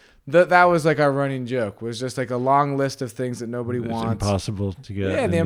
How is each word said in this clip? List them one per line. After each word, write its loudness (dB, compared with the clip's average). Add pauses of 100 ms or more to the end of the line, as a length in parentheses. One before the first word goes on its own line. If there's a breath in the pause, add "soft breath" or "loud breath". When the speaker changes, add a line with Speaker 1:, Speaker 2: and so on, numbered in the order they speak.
(280 soft breath)
Speaker 1:
the, 6
that 6
was, 4
like, 2
our 4
running -2
joke, -4
was -8
just, -6
like, -4
a -2
long 2
list -2
of -6
things -6
that -8
nobody -4
Speaker 2:
It's -4
Speaker 1:
wants. -4
Speaker 2:
impossible -2
to -14
get -2
Speaker 1:
Yeah, 0
the 0
Speaker 2:
in 0
the 2